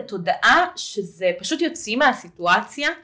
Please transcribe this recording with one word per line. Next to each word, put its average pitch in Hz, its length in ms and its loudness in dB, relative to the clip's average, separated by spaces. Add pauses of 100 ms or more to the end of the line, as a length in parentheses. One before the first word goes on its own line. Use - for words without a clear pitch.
תודעה 214 680 2
שזה 180 640 -4
פשוט - 220 -2
יוצאים 285 380 -2
מהסיטואציה, 214 880 0 (140)